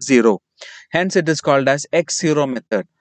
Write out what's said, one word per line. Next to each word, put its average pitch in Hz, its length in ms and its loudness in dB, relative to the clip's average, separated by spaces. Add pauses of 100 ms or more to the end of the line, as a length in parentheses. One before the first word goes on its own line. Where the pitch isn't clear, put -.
zero. 117 380 4 (520)
Hence, 185 220 -2
it 165 140 0
is 156 140 -2
called 139 260 2
as 143 240 -2
X 165 260 -2
zero 147 280 0
method. 113 420 -6 (120)